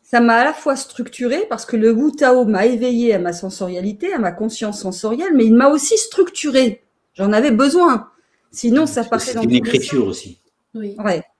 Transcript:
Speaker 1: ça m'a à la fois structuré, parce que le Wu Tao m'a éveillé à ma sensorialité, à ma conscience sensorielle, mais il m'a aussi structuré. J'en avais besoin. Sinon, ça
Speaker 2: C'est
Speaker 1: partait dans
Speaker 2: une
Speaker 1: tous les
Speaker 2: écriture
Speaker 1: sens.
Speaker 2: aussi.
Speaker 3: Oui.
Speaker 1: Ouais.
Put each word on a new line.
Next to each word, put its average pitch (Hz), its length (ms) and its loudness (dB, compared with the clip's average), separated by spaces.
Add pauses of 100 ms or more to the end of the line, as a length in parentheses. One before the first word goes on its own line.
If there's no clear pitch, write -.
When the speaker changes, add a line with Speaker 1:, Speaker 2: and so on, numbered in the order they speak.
Speaker 1:
ça 240 200 0
m'a 233 160 4
à 247 60 4
la 302 100 0
fois 277 220 -4
structuré, 262 720 -6
parce 226 160 -8
que 240 120 -4
le 220 140 4
Wu 277 220 2
Tao 254 320 4
m'a 208 200 0
éveillé 240 480 0
à 185 60 0
ma 175 120 -4
sensorialité, 190 800 -8
à 339 60 -4
ma 190 140 -2
conscience 214 500 -8
sensorielle, 233 540 -6
mais 233 100 6
il 220 80 6
m'a 269 160 6
aussi 302 300 2
structuré. 262 840 0 (300)
J'en 202 180 0
avais 233 200 2
besoin. 277 580 2 (420)
Sinon, 262 360 0
ça 240 160 -4
Speaker 2:
C'est 233 60 -10
Speaker 1:
partait 240 260 -4
dans 226 80 -4
Speaker 2:
une - 60 0
Speaker 1:
tous 123 40 2
les 123 60 4
Speaker 2:
écriture 123 460 -2
Speaker 1:
sens. 95 40 -4
Speaker 2:
aussi. - 320 -14 (320)
Speaker 3:
Oui. 208 220 -12 (100)
Speaker 1:
Ouais. 180 160 -2 (180)